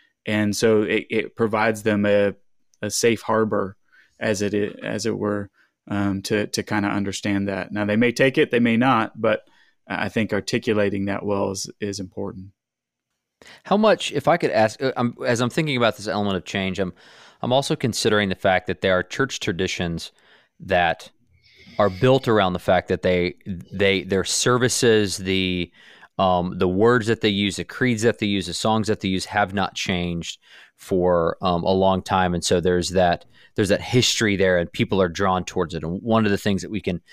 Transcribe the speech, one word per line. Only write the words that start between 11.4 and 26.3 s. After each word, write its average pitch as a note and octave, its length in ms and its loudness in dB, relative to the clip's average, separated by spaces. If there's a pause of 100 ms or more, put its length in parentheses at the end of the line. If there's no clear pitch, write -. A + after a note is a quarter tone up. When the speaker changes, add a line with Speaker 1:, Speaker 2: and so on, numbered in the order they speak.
Speaker 1:
is, G2 180 -8 (120)
is G2+ 180 -6
important. F#2+ 520 -10 (1120)
Speaker 2:
How F#3+ 120 2
much, G#3+ 360 2
if C#3+ 160 -2
I E3 80 4
could D#3 160 0
ask, A2 280 2
uh, C3 160 0
I'm, B2 200 -2 (100)
as A#2+ 140 0
I'm B2 100 0
thinking D#3 260 -2
about A#2 200 2
this G2+ 100 -10
element G2+ 300 0
of E2+ 80 -4
change, F#2+ 340 -4
I'm, F#2 140 -2 (500)
I'm A#2+ 100 0
also C#3 220 2
considering G#2 540 0
the F#2 80 -2
fact F#2 320 0
that F2+ 140 -6
there F#2+ 140 4
are F2+ 60 0
church - 380 -4
traditions F2 720 -4 (480)
that F2 500 0 (680)
are G#2 100 4
built B2+ 400 2
around G2 240 4
the F2+ 60 -4
fact F2+ 300 0
that F#2 120 0
they, F2+ 360 0 (360)
they, G2 300 2
their F#2 220 0
services, A#2 920 2
the, F#2 540 -2 (480)
um, F2+ 400 2